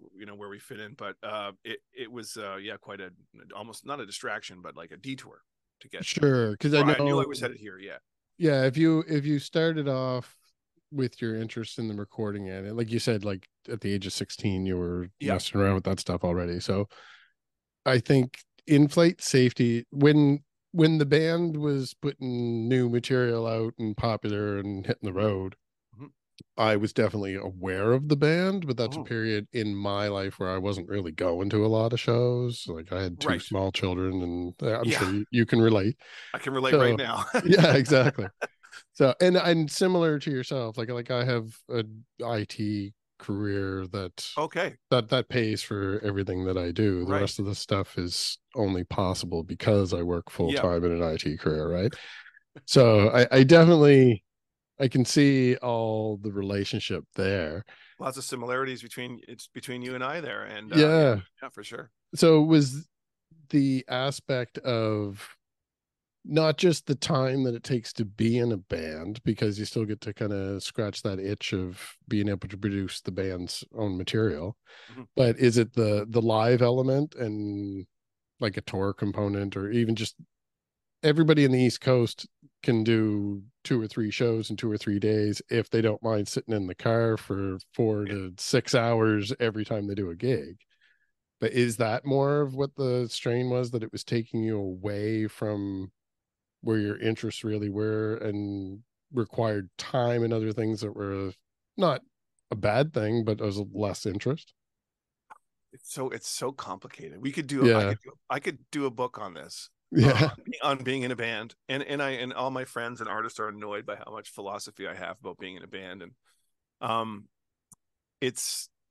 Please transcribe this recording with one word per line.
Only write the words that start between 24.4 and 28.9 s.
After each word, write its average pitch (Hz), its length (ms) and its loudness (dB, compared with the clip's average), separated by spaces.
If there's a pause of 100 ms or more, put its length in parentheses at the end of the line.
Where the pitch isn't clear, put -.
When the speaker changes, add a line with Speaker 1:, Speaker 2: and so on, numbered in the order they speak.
Speaker 2:
and 98 260 -6
hitting 110 220 -4
the 92 60 -6
road, 95 420 -2 (400)
Speaker 1:
Mm-hmm. 135 120 -20 (500)
Speaker 2:
I 110 180 4
was 104 180 0
definitely 101 420 -2
aware 95 580 -2
of 143 160 0
the 147 80 2
band, 170 500 2
but 127 100 -2
that's 123 200 -4